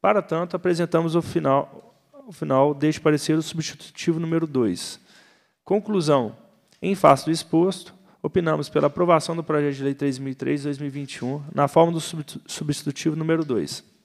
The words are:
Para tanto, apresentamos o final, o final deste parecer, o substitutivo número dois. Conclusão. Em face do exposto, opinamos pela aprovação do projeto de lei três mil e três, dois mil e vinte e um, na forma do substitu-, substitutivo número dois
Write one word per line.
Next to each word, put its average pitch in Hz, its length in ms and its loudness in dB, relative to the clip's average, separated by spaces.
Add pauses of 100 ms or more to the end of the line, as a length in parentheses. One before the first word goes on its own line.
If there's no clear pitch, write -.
Para - 200 2
tanto, 175 360 -4
apresentamos 170 580 0
o 170 80 2
final, - 720 -2 (320)
o 214 60 -20
final 147 420 2
deste 151 260 0
parecer, 151 360 2
o 160 60 0
substitutivo - 760 -6
número 165 260 -2
dois. 123 540 -2 (640)
Conclusão. 165 720 0 (460)
Em 190 140 -2
face 139 300 4
do 156 40 -2
exposto, 165 640 0 (260)
opinamos 156 480 0
pela 147 200 2
aprovação 170 480 2
do 165 80 -6
projeto 147 320 0
de 135 80 -8
lei 139 100 0
três 139 240 -2
mil 135 140 -8
e - 20 -8
três, 139 300 -2
dois 143 140 -4
mil 143 100 -6
e - 20 -8
vinte 139 280 -10
e - 60 -8
um, 139 160 -4 (140)
na 143 140 4
forma 170 240 6
do 165 80 -2
substitu-, - 440 -10
substitutivo 147 680 -4
número 160 300 0
dois 107 400 -4 (200)